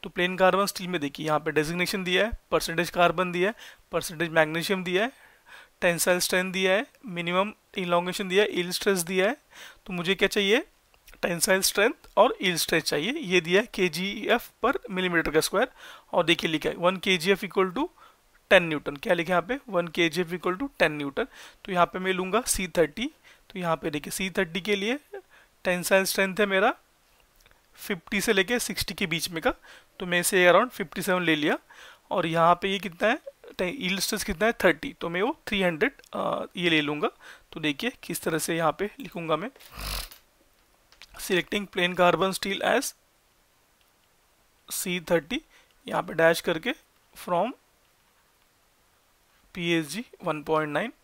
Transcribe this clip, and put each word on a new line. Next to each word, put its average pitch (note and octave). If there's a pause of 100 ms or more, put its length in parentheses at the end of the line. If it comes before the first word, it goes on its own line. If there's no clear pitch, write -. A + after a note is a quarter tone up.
तो F3+
plain F3+
carbon F#3
steel F3+
में F3
देखिए, C#3+
यहाँ D3+
पे D#3
designation E3+
दिया F3+
है, A#3 (180)
percentage E3
carbon F3
दिया F3+
है, A#3+ (380)
percentage E3+
magnesium E3
दिया F3+
है, C4 (680)
tensile F3+
strength F#3
दिया F#3+
है, A3 (200)
minimum F3+ (260)
elongation F3+
दिया F#3+
है, G3
yield F3
stress G3
दिया F#3
है। C#4 (500)
तो G3
मुझे F3
क्या G3
चाहिए? G#3 (600)
tensile F#3
strength G#3
और A3+
yield F3+
stress D#3+
चाहिए। D#3+
ये F#3
दिया F3
है A#3+
केजीएफ़ G3 (160)
per B3+ (200)
millimeter F3
का D#3
square। G#3+ (440)
और F3
देखिए, E3
लिखा D3+
है D3+
one F3+
K F#3
G F#3
F G3+
equal F#3
to D4 (640)
ten F#3
Newton। D3
क्या F#3
लिखा E3+
है F3
यहाँ E3+
पे? C4 (140)
One E3+
K E3+
G F3+
F E3+
equal F3+
to C#4 (120)
ten E3
न्यूटन। D3 (380)
तो G3+
यहाँ F3
पे F#3
मैं F#3
लूँगा F#3
सी F#3
थर्टी, F3 (440)
तो G3
यहाँ E3
पे D#3+
देखिए D3+
सी F#3+ (100)
थर्टी F3+
के G3+
लिए A3 (640)
tensile F#3
strength F#3+
है G3+
मेरा G3 (1040)
फिफ्टी G3+
से A3+
लेके F#3+
सिक्सटी -
के G3+
बीच D#3+
में E3
का, B3+ (500)
तो F#3+
मैं F3
इसे F3+
around A3
फिफ्टी F#3+
सेवन F3+
ले E3
लिया। E3+ (520)
और F3
यहाँ E3
पे G3
ये G3
कितना G3+
है, D4 (380)
टे-, F3+
यील्ड F#3
stress -
कितना G3+
है, A#3 (120)
थर्टी, D#3
तो E3+
मैं F3
वो C#4 (120)
थ्री G3
हंड्रेड, F3 (220)
अ, - (100)
ये F3
ले D#3
लूँगा। D3+ (440)
तो E3
देखिए D#3+ (100)
किस -
तरह D#3+
से E3
यहाँ D#3+
पे G#3 (100)
लिखूँगा E3
मैं, G3+ (1700)
selecting F#3
plain F3+
carbon F3+
steel G3
as - (1700)
सी F3+ (100)
थर्टी, F3+ (460)
यहाँ E3
पे F3+
dash E3
करके F3+ (420)
from F#3+ (2000)
पीएसजी E3+ (200)
वन D3+
पॉइंट D#3
नाइन। F#3 (120)